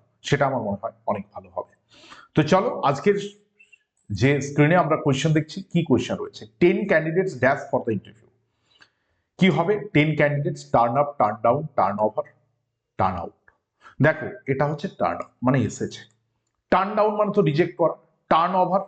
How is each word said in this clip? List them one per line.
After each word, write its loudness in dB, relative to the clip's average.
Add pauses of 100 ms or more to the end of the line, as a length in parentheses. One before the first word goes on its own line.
(220)
সেটা 0
আমার -2
মনে -4
হয় -6 (160)
অনেক -4
ভালো -18
হবে। -10 (600)
তো 4
চলো, 0
আজকের 0 (960)
যে 0
স্ক্রিনে 2
আমরা 2
কোশ্চেন 0
দেখছি, -4
কি -2
কোশ্চেন 0
রয়েছে, -12 (140)
"টেন 4
candidates 0
dash 0 (120)
for 0
the -8
interview।" -8 (1080)
কি 4
হবে? 0
"টেন 4
candidates 0
turn 2
up, 0
turn -2
down, 2
turn -2
over, -2 (760)
turn -2
out।" -16 (480)
দেখো, 2 (200)
এটা -2
হচ্ছে -6
টার্ন -4
আপ -12 (140)
মানে 2
এসেছে, -6 (720)
টার্ন 2
ডাউন 2
মানে 0
তো 4
রিজেক্ট 0
করা, 2 (360)
টার্ন 2
ওভার, 2